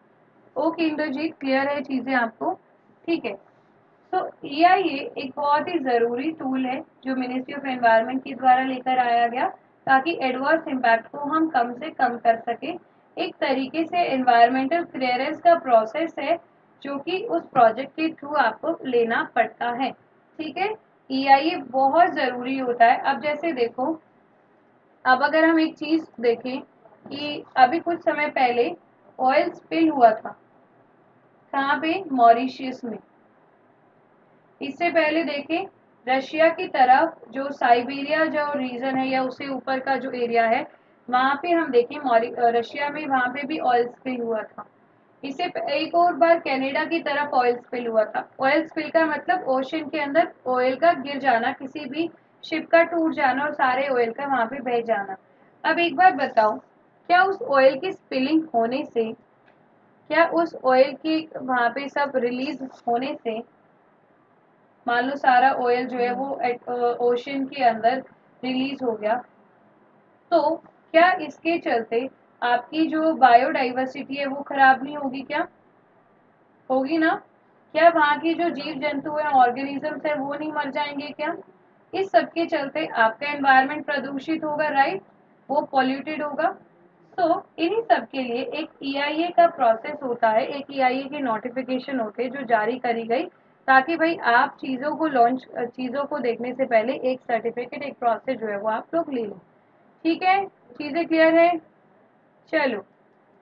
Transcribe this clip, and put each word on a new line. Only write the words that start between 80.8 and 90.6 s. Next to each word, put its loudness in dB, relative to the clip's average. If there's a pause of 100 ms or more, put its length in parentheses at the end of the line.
क्या? -8 (580)
इस -2
सब 4
के -4
चलते -4
आपका 0
environment 2
प्रदूषित -4
होगा, -2
right? 0 (480)
वो 0
polluted -2
होगा। -4 (600)
तो 0 (120)
इन्हीं 0
सब 2
के -6
लिए -4
एक -8 (140)
ईआईए -2
का 6
process 0
होता 0
है, 2
एक -8